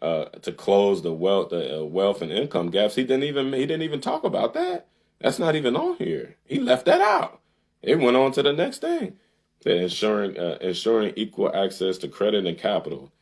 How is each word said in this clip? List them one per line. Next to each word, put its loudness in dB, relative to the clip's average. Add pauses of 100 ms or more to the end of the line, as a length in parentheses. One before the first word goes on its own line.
uh, -2 (160)
to -8
close 4
the -4
wealth, 2
the, -4
uh, -4
wealth 0
and -6
income -2
gaps, 2
he 0
didn't 0
even, -2
he 0
didn't -2
even -4
talk -4
about -2
that. -4 (320)
That's 0
not 2
even 2
on -2
here. -6 (100)
He -4
left 2
that 6
out. 0 (400)
It 2
went 6
on 4
to 0
the 4
next -2
thing. -4 (460)
The 2
ensuring, -2
uh, -4
ensuring 0
equal -2
access 0
to -10
credit 0
and -2
capital. -4 (100)